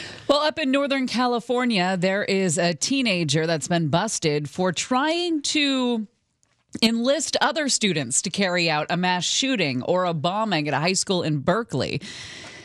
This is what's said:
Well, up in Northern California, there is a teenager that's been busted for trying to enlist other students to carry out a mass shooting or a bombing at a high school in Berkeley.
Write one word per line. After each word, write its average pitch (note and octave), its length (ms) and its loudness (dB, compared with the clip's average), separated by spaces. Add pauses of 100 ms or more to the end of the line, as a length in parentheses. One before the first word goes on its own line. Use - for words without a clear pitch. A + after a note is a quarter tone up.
(260)
Well, C#4+ 140 4
up D#4 180 0
in C#4+ 120 0
Northern C4+ 360 2
California, A#3+ 920 0
there F#3+ 260 0
is F#3+ 320 0
a E3+ 160 2
teenager E3+ 720 0
that's E3 220 -2
been E3+ 200 2
busted D3+ 600 0
for F#3 240 0
trying D#4+ 680 0
to B3+ 640 0 (760)
enlist A#3 600 2
other D4 260 0
students D3 540 0
to F#3 80 -4
carry F3+ 400 0
out D3+ 180 0
a E3+ 80 0
mass F3+ 280 0
shooting F3 580 0
or F3+ 240 2
a E3+ 80 0
bombing F3 520 -2
at D3 60 -2
a C3+ 60 2
high F3+ 160 0
school F3+ 280 -2
in D3+ 160 0
Berkeley. D3 640 -2 (640)